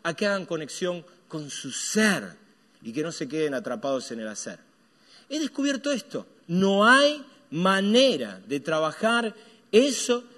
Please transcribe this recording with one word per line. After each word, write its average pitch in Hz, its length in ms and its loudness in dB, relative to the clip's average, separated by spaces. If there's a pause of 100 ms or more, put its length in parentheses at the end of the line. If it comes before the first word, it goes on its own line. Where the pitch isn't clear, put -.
a 170 120 -4
que 208 100 -4
hagan 196 220 0
conexión 165 580 -6 (240)
con 151 220 -10
su 131 220 -10
ser 175 640 -2 (440)
y 113 120 -12
que 143 80 -4
no 160 100 -4
se 143 160 -8
queden 151 240 -2
atrapados 123 600 -4
en 113 80 -8
el 110 80 -8
hacer", 104 320 -12 (680)
he 294 100 -6
descubierto 285 540 -2
esto. - 340 -6 (200)
No 196 420 4
hay 285 340 6 (280)
manera 190 1000 2
de 139 120 -2
trabajar 165 760 0 (420)
eso 247 480 2 (140)